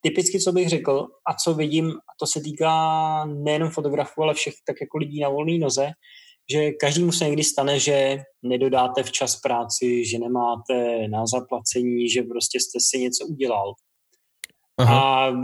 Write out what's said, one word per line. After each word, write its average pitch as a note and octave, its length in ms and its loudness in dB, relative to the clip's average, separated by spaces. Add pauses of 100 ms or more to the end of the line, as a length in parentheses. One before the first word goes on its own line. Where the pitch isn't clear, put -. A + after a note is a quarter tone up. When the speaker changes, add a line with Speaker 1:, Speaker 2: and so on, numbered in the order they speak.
Speaker 1:
typicky, F3+ 380 0
co F3+ 120 0
bych F3 180 2
řekl C#3+ 380 0 (220)
a C3 40 -2
co - 200 0
vidím, D#3 360 0
a - 300 -12
to D3 80 -4
se D3+ 140 -4
týká D#3 840 0
nejenom D3+ 440 -2
fotografů, D3 540 -2
ale D3+ 100 2
všech D3 200 -4 (140)
tak C#3+ 140 -4
jako F#3+ 160 -8
lidí D3 220 -4
na C#3+ 100 0
volné D3+ 300 0
noze, C#3 320 0 (600)
že D3+ 200 2
každému D3+ 400 0
se D#3+ 140 0
někdy D3 180 0
stane, C#3+ 360 0
že C#3 380 2 (260)
nedodáte B2+ 600 2
včas - 320 -2
práci, A#2+ 680 0
že A2+ 140 -4
nemáte A#2+ 880 0
na G#2+ 180 -2
zaplacení, B2 840 -2
že B2 140 0
prostě A#2 360 -4
jste - 220 -4
si - 180 0
něco B2 280 -2
udělal. A#2 460 -2 (1040)
Speaker 2:
Aha. B2+ 220 6
Speaker 1:
A, C3+ 340 4 (100)